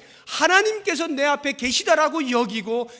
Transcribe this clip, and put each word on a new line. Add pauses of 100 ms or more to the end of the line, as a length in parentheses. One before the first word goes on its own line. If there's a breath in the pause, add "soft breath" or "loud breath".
(260 loud breath)
하나님께서
내
앞에
계시다라고
여기고 (120)